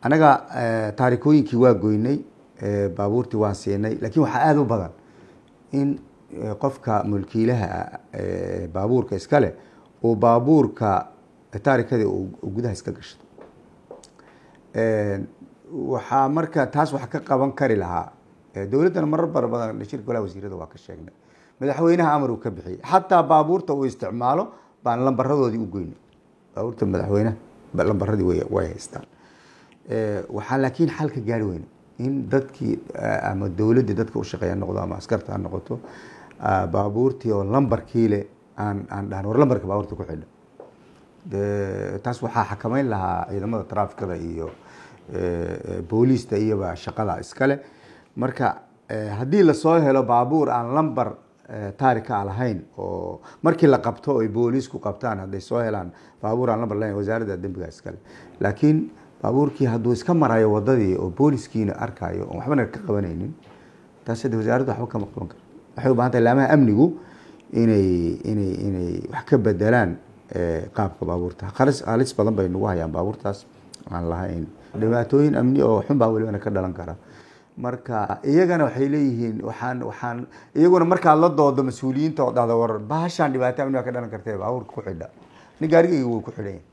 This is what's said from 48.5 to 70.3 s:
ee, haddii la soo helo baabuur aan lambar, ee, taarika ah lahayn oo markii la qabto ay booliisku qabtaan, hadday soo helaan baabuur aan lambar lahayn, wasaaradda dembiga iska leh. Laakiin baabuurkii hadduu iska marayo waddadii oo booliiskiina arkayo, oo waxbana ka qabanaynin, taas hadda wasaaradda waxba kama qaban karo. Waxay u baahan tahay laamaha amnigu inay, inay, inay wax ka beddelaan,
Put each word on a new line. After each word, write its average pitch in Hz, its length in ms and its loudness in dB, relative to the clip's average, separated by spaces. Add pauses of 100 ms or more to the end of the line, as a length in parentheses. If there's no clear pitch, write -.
ee, 107 200 -6
haddii 135 340 2
la 156 100 8
soo 165 260 4
helo 135 240 4
baabuur 123 460 2
aan 120 260 -2
lambar, 127 400 0 (340)
ee, 107 280 -10
taarika 120 420 0
ah 98 60 -4
lahayn 101 360 -4 (160)
oo 90 440 -8 (220)
markii 160 240 4
la 131 120 8
qabto 127 400 -2
ay 113 80 0
booliisku 120 520 -2
qabtaan, 104 400 -6
hadday 95 220 -8
soo 120 220 -4
helaan 101 280 -4 (300)
baabuur 117 280 0
aan 110 100 2
lambar 104 180 -2
lahayn, 107 200 -2
wasaaradda 104 400 -2
dembiga 90 300 -8
iska - 240 -14
leh. 90 80 -16 (400)
Laakiin 147 520 2 (320)
baabuurkii 131 420 2
hadduu 117 280 0
iska 117 200 -2
marayo 113 400 4
waddadii 104 440 2
oo 90 120 -2
booliiskiina 117 720 0
arkayo, 92 500 -6
oo 85 80 -10
waxbana 127 280 0
ka - 200 -10
qabanaynin, 101 480 -2 (720)
taas 113 180 -4
hadda 113 140 0
wasaaradda 120 360 0
waxba 117 140 -6
kama 107 260 -6
qaban 95 140 -8
karo. - 140 -18 (340)
Waxay 127 160 2
u 127 40 6
baahan 123 160 2
tahay 123 120 4
laamaha 131 300 4
amnigu 135 400 6 (600)
inay, 95 720 2
inay, 101 280 -2 (160)
inay 90 340 -4 (100)
wax - 140 -10
ka 143 120 4
beddelaan, 104 600 2 (380)